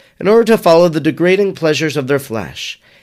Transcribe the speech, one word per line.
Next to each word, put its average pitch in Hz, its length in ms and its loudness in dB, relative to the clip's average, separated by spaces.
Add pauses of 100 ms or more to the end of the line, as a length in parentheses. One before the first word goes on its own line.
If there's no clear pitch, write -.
(200)
in 175 80 -4
order 226 180 4
to 220 120 2
follow 170 320 4
the 156 100 -4
degrading 175 560 0
pleasures 151 400 -2
of 135 120 -4
their 139 120 0
flesh, 107 640 -10 (220)